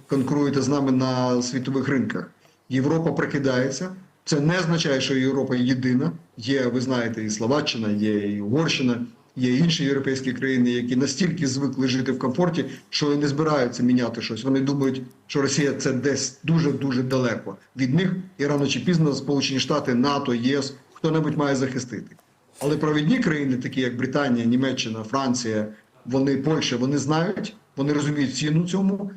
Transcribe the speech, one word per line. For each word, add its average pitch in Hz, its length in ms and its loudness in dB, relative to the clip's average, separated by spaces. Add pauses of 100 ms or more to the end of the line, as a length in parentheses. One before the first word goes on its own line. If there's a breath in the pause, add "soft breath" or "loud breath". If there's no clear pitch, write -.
конкуруєте 135 560 2
з 127 60 0
нами 135 240 2
на 127 500 2
світових 131 460 -2
ринках. 110 420 -2 (380 soft breath)
Європа 147 440 2
прикидається, 135 760 0 (400)
це 147 120 2
не 165 180 2
означає, 160 420 0
що 135 140 -2
Європа 131 420 0
єдина. 127 560 2 (240)
Є, 127 300 -2
ви 123 140 0
знаєте, 113 440 -2
і 107 60 -4
Словаччина, 113 580 -2
є 104 300 2
і 104 220 -2
Угорщина, 123 680 0 (300)
є 127 200 2
інші 160 280 2
європейські 135 480 0
країни, 127 380 2
які 120 260 -2
настільки 143 500 0
звикли 131 420 -2
жити 127 240 0
в 123 60 -2
комфорті, 151 460 0 (260 loud breath)
що 147 220 0
і 143 40 2
не 147 120 0
збираються 135 540 0
міняти 123 400 2
щось. 113 220 -6
Вони 135 160 2
думають, 135 420 0 (240)
що 143 160 0
Росія — 135 360 2
це 135 140 0
десь 131 500 -2
дуже-дуже 139 600 2
далеко 127 540 -2 (200 soft breath)
від 131 180 0
них, 190 180 2 (260)
і 143 80 0
рано 143 200 2
чи 127 140 -2
пізно 156 340 2
Сполучені 135 460 -2
Штати, 139 340 0
нато, 139 400 2
єс, 127 400 0 (180)
хто-небудь 156 440 0
має 139 200 2
захистити. 117 600 -6 (440)
Але 147 160 0
провідні 151 420 2
країни, 147 380 0
такі 131 240 -4
як 120 160 -2
Британія, 123 500 0
Німеччина, 117 560 0
Франція, 113 640 -2 (400 loud breath)
вони, 135 300 2
Польща, 139 400 0
вони 135 220 0
знають, 156 580 -2 (200)
вони 147 160 0
розуміють 143 440 0
ціну 156 320 0
цьому, 196 480 0